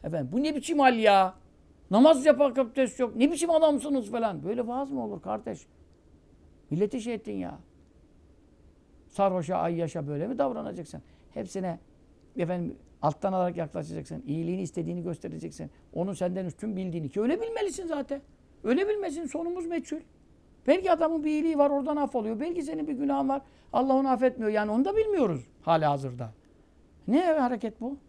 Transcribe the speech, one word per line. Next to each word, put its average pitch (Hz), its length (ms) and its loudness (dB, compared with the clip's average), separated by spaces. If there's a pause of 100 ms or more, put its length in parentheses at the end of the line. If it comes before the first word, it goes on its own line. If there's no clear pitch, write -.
Efendim, 151 280 -4
"Bu 247 120 0
ne 311 120 -2
biçim 294 240 -2
hal 254 180 6
ya? 196 360 6 (580)
Namaz 269 340 8
yapar 285 260 6
abdest 254 480 0
yok. 220 160 -2
Ne 262 160 4
biçim 330 180 -2
adamsınız?" 294 640 2
falan. 214 320 -2
Böyle 220 240 -4
vaaz 269 240 -6
mı 262 120 -4
olur 208 180 -8
kardeş? 208 460 -8 (1000)
Milleti 202 320 0
şey 233 120 -6
ettin 208 240 -8
ya. 170 220 -10 (1500)
Sarhoşa, 185 500 0
ayyaşa 165 500 -2
böyle 147 200 -4
mi 247 100 -6
davranacaksın? 220 640 -6 (300)
Hepsine 185 480 -8 (580)
efendim 175 380 -4 (260)
alttan 190 320 -2
alarak 180 240 0
yaklaşacaksın. 160 680 -8
İyiliğini 165 340 -4
istediğini 170 420 -6
göstereceksin. 160 680 -10 (220)
Onun 185 200 -4
senden 180 320 -4
üstün 202 300 -8
bildiğini 170 340 -6
ki 202 120 -2
öyle 311 200 0
bilmelisin 415 460 -6
zaten. 285 340 -6 (420)
Öyle 294 240 2
bilmesin, 370 380 -4
sonumuz 339 400 -6
meçhul. 330 340 -6 (680)
Belki 370 240 4
adamın 320 320 0
bir 311 60 -2
iyiliği 302 280 0
var, 285 120 6
oradan 285 280 0
af 285 180 -2
oluyor. 220 240 -2
Belki 339 240 -4
senin 311 240 -6
bir 302 60 -4
günahın 277 360 0
var, 277 120 -2 (320)
Allah 262 200 4
onu 269 160 4
affetmiyor. 247 420 2
Yani 214 200 0
onu 247 140 4
da 403 120 0
bilmiyoruz 285 500 2 (140)
hali 160 240 4
hazırda. 127 460 -2 (760)
Ne 320 180 4
hareket 247 560 0
bu? 277 160 -8 (120)